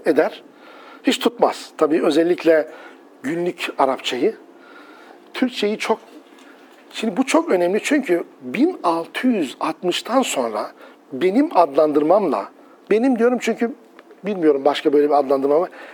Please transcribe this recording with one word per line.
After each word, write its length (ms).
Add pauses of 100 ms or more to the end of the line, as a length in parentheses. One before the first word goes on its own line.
eder. 380 (600)
Hiç 160
tutmaz. 580
Tabii 280
özellikle 600 (560)
günlük 540
Arapçayı. 580 (960)
Türkçeyi 440
çok, 220 (920)
şimdi 260
bu 80
çok 240
önemli 340
çünkü 400 (180)
bin 420
altı 440
yüz 320
altmıştan 640
sonra 500 (400)
benim 460
adlandırmamla, 920 (400)
benim 300
diyorum 220
çünkü 300 (540)
bilmiyorum 400
başka 280
böyle 160
bir 40
adlandırma 480
var, 80 (240)